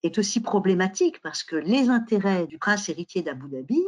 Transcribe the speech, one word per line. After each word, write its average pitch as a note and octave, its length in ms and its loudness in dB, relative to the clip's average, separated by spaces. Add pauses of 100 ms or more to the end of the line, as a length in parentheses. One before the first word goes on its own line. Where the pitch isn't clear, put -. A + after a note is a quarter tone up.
est E3+ 160 0
aussi A3 220 0
problématique, F#3+ 800 0
parce - 220 -10
que - 140 -6
les A#3 320 2
intérêts G3+ 580 2
du - 120 -14
prince G3+ 300 0
héritier F3 340 -6
d'Abu C#3 260 -8
Dhabi C#3 400 0